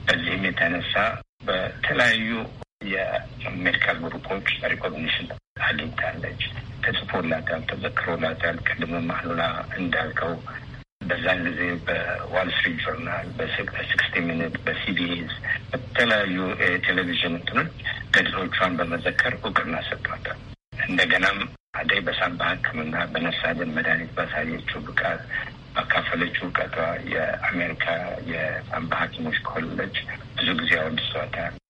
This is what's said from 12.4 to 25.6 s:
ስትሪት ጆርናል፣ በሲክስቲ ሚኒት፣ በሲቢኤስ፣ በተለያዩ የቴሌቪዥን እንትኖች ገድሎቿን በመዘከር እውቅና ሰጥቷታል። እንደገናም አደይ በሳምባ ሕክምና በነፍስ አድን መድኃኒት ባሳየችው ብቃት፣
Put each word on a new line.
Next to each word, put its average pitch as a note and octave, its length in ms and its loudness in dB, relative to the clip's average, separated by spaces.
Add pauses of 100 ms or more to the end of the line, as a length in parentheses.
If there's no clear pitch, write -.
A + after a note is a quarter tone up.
ስትሪት E2 280 2
ጆርናል፣ - 540 -2
በሲክስቲ - 880 0
ሚኒት፣ E2 380 0
በሲቢኤስ፣ F2 720 0 (340)
በተለያዩ G#2+ 680 2 (240)
የቴሌቪዥን F2+ 760 2
እንትኖች B2+ 380 2 (400)
ገድሎቿን - 640 4
በመዘከር E2+ 600 2
እውቅና - 480 0
ሰጥቷታል። - 560 -4 (420)
እንደገናም - 580 4 (360)
አደይ G2 260 2
በሳምባ F2 460 0
ሕክምና - 480 -2 (120)
በነፍስ D#2+ 360 0
አድን E2 280 0
መድኃኒት E2 420 2
ባሳየችው - 680 -2
ብቃት፣ - 380 0 (500)